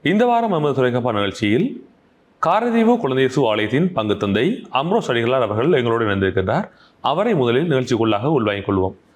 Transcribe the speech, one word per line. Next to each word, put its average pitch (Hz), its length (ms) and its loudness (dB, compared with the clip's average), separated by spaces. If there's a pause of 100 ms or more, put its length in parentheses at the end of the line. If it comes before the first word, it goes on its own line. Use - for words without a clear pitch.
இந்த 208 240 2
வாரம் 233 240 0
நமது 147 340 0
துரைக்கப்பால் 123 300 0
நிகழ்ச்சியில் 107 720 -2 (580)
காரதீவு 226 580 2
குழந்தையேசு 131 440 2
ஆலயத்தின் 110 440 0
பங்கு 104 260 -2
தந்தை 110 560 -2
அம்ரோஸ் 175 340 -2
அடிகளார் 123 340 0
அவர்கள் 113 300 0
எங்களோடு 117 340 2
இணைந்திருக்கின்றார். 98 640 0 (320)
அவரை 185 340 0
முதலில் 131 360 0
நிகழ்ச்சிக்குள்ளாக 117 540 0
உள்வாங்கிக் 104 440 0
கொள்வோம். 95 240 0 (220)